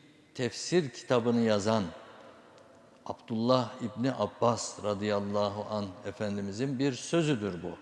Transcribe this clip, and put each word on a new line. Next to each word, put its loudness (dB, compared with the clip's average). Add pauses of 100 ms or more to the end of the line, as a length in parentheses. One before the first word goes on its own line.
(340)
tefsir 0
kitabını 2
yazan 4 (1200)
Abdullah 2 (120)
İbni -2
Abbas 0
radıyallahu 0
anh -2 (200)
Efendimizin -4
bir 0
sözüdür -2
bu. -8 (120)